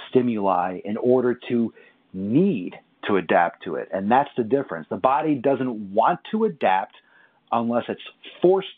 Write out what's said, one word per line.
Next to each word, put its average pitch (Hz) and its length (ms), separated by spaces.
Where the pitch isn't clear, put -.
stimuli 98 760
in 104 120
order 123 380
to 117 260
need 104 600
to 104 80
adapt 87 480
to 85 100
it. 60 180
And 98 180
that's 139 260
the 123 80
difference. 107 440
The 107 80
body 147 380
doesn't 120 580
want 123 280
to 220 140
adapt 104 500
unless 117 380
it's 104 120
forced 185 380